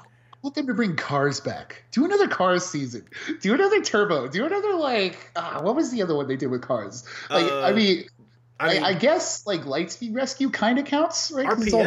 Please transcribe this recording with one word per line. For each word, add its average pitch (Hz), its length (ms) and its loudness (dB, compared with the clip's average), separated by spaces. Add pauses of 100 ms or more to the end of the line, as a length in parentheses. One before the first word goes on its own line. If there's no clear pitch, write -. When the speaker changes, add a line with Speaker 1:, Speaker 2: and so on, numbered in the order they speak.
(320)
Speaker 1:
I - 100 -20
want 277 120 -8
them 285 120 -4
to 247 80 -2
bring 190 220 0
Cars 139 440 0
back. - 500 -10
Do 262 140 2
another 403 240 4
Cars 180 360 2
season. 123 440 -8 (320)
Do 196 140 2
another 392 280 4
Turbo. 170 460 2
Do 180 180 -2
another, 392 280 0
like, 240 640 -2
ah, 165 260 -6
what 208 140 2
was 294 140 0
the 240 120 -2
other 165 120 0
one 143 140 0
they 131 80 0
did 135 120 -2
with 123 140 -2
Cars? 113 420 -4 (260)
Like, 170 320 2
I 196 100 4
Speaker 2:
Uh, - 20 0
Speaker 1:
mean, 196 300 2 (540)
Speaker 2:
I 156 100 0
Speaker 1:
I, 170 60 2
Speaker 2:
mean, 165 100 0
Speaker 1:
I 190 100 0
guess, 285 520 0
like, 180 160 -2
Lightspeed 185 520 -6
Rescue 262 360 -2
kinda 247 320 2
counts, 311 480 0
right? 277 180 -2
'Cause 226 140 0
it's 214 120 0
all 220 60 6
Speaker 2:
R 175 60 4